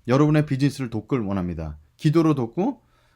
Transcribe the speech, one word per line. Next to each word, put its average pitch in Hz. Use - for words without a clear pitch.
여러분의 151
비즈니스를 135
돕길 117
원합니다. 87
기도로 160
돕고, 147